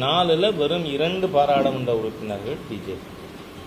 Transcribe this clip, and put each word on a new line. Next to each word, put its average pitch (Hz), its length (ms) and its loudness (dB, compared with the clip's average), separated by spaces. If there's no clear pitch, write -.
நாலுல 175 500 4
வெறும் 160 300 0
இரண்டு 165 420 0
பாராளுமன்ற 139 680 4
உறுப்பினர்கள் 110 640 -4
பி 113 60 -6
ஜே 95 180 -8
பி. - 180 -12